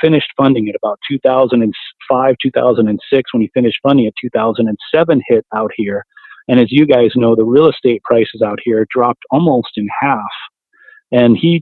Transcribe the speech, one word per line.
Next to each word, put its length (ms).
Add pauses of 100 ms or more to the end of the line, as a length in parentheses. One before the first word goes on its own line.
finished 340
funding 320
it, 80
about 240 (100)
two 100
thousand 420
and 120 (360)
five, 320
two 100
thousand 380
and 100 (100)
six, 240
when 80
he 120
finished 280
funding 240
it, 160
two 100
thousand 360
and 100 (160)
seven 360
hit 160 (100)
out 220
here. 280 (420)
And 120
as 120
you 160
guys 280
know, 200
the 100
real 240
estate 340
prices 380
out 220
here 300
dropped 360
almost 460
in 120 (140)
half. 240 (840)
And 260
he 240